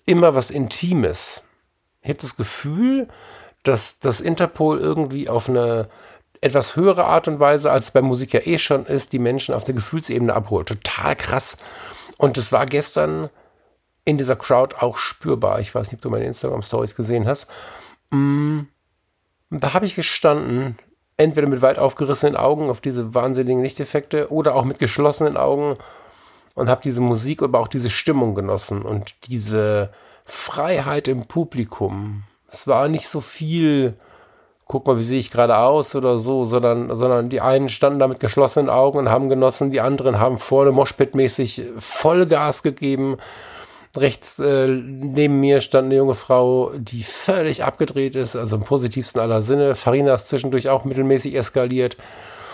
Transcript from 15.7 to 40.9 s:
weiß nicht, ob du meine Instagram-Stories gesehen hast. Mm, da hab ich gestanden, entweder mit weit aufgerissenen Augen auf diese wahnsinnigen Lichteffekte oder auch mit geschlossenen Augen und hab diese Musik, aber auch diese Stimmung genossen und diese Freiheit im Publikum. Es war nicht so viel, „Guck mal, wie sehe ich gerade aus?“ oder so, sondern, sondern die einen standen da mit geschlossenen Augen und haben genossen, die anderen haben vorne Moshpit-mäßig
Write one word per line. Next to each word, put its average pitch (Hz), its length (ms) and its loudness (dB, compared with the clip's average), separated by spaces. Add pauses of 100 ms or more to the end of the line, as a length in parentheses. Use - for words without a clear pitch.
weiß 113 140 -4
nicht, 113 100 -12
ob - 40 -18
du 127 60 -8
meine 113 160 -2
Instagram-Stories 117 720 -6
gesehen 113 300 -2
hast. 143 200 -4 (640)
Mm, 143 500 0 (880)
da 139 240 -4
hab 185 80 2
ich 190 120 -2
gestanden, 135 840 0 (400)
entweder 156 280 2
mit 135 140 0
weit 131 180 4
aufgerissenen 139 580 0
Augen 151 340 2
auf 120 100 -6
diese 120 340 -4
wahnsinnigen 127 480 0
Lichteffekte 143 720 -4
oder 151 220 2
auch 127 100 2
mit 135 140 -4
geschlossenen 143 580 2
Augen 139 400 0 (800)
und 123 140 -2
hab 127 140 2
diese 123 180 -4
Musik, 123 420 0
aber 123 180 2
auch 110 80 -2
diese 120 220 -4
Stimmung 123 440 0
genossen 98 480 -4
und 104 460 -8
diese 107 640 -2 (340)
Freiheit 143 840 -4
im 127 180 -4
Publikum. 104 1000 -4 (240)
Es - 180 -12
war 135 220 2
nicht 156 200 -4
so 156 120 -6
viel, 151 760 0 (720)
„Guck 135 200 -6
mal, 131 120 4
wie 113 40 -2
sehe 123 160 -2
ich 117 120 -4
gerade 117 280 4
aus?“ 135 360 2
oder 131 240 2
so, 127 260 -2
sondern, 120 520 0
sondern 120 320 2
die 123 120 -4
einen 135 280 2
standen 143 300 2
da 131 100 6
mit 131 120 -6
geschlossenen 139 480 2
Augen 139 300 4
und 127 120 0
haben 131 180 2
genossen, 135 420 2
die 135 100 0
anderen 127 380 0
haben 113 200 2
vorne 139 340 4
Moshpit-mäßig 135 880 0 (160)